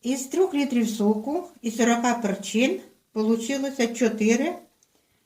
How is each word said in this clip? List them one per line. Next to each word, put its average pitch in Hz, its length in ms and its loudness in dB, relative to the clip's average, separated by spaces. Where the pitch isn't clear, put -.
Із 262 240 -4
трьох 359 280 0
літрів 247 360 2
соку 214 540 0
і 233 80 -4
сорока 233 440 2
перчин 220 680 -2
получилося 233 760 0
чотири 233 680 0